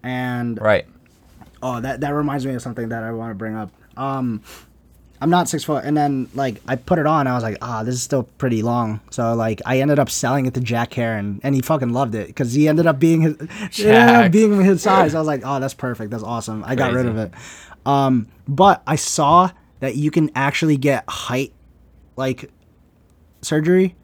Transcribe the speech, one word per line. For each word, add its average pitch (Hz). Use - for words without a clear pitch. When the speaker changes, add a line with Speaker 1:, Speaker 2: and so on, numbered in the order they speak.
Speaker 1:
And 123
Speaker 2:
Right. 107
Speaker 1:
oh, 127
that, 127
that 143
reminds 143
me 135
of 120
something 117
that 117
I 113
wanna 113
bring 107
up. 107
Um, 127
I'm 151
not 175
six 147
foot, 151
and 147
then, 139
like, 127
I 131
put 170
it 147
on, 151
I 127
was 117
like, 110
"Ah, 113
this 127
is 123
still 131
pretty 117
long." 113
So, 117
like, 113
I 131
ended 143
up 131
selling 131
it 123
to 127
Jack 117
Heron, 104
and 139
he 131
fucking 131
loved 120
it, 104
'cause 123
he 151
ended 160
up 143
being 165
his, 160
it -
ended 175
up 196
Speaker 2:
Jack. 220
Speaker 1:
being 208
his 190
size. 190
I 165
was 156
like, 139
"Oh, 135
that's 135
perfect, 110
that's 110
awesome." 110
I 131
got 127
rid 127
Speaker 2:
Crazy. -
Speaker 1:
of 107
it. 104
Um, 135
but 175
I 151
saw 170
that 131
you 147
can 151
actually 143
get 135
height, -
like, 131
surgery. 180